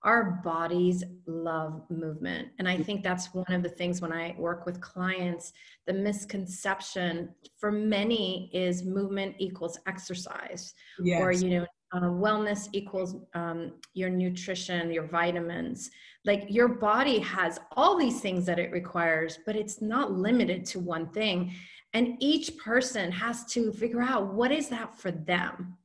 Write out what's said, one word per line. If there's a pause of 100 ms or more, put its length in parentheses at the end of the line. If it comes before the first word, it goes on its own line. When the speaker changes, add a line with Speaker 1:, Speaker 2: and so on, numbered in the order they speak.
Speaker 1:
Our
bodies (240)
love
movement. (100)
And
I
think
that's
one
of
the
things
when
I
work
with
clients, (360)
the
misconception (220)
for
many
is
movement
equals (100)
exercise. (300)
Speaker 2:
Yes.
Speaker 1:
Or,
you
know, (280)
uh,
wellness
equals, (180)
um, (200)
your
nutrition,
your
vitamins. (340)
Like,
your
body
has (180)
all
these
things
that
it
requires,
but
it's
not
limited
to
one
thing. (400)
And
each
person
has
to
figure
out
what
is
that
for
them.